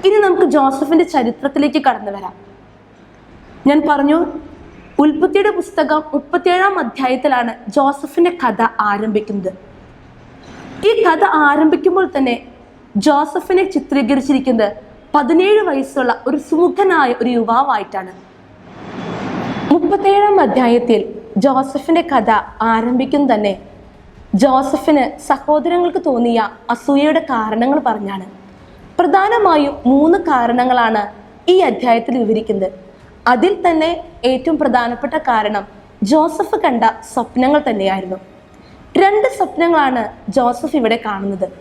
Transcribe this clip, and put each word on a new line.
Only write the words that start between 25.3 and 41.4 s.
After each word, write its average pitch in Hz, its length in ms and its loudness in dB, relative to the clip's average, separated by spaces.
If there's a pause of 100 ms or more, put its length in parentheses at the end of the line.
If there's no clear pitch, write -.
തോന്നിയ 240 340 0 (340)
അസൂയയുടെ 285 480 2 (100)
കാരണങ്ങൾ 233 560 0
പറഞ്ഞാണ്. 196 380 -6 (720)
പ്രധാനമായും 359 760 2 (180)
മൂന്ന് 311 260 4 (100)
കാരണങ്ങളാണ് 240 720 2 (520)
ഈ - 20 6 (140)
അധ്യായത്തിൽ 233 520 0
വിവരിക്കുന്നത്. 208 480 -2 (640)
അതിൽ 339 200 2 (120)
തന്നെ 320 240 2 (400)
ഏറ്റവും 262 320 0
പ്രധാനപ്പെട്ട 240 540 -2 (140)
കാരണം 208 360 -2 (460)
ജോസഫ് 311 540 0
കണ്ട 240 180 0 (300)
സ്വപ്നങ്ങൾ 262 560 0
തന്നെയായിരുന്നു. 190 500 -4 (840)
രണ്ട് 415 240 4 (100)
സ്വപ്നങ്ങളാണ് 302 680 0 (340)
ജോസഫ് 247 440 -2
ഇവിടെ 226 260 0
കാണുന്നത്. 196 400 -6 (140)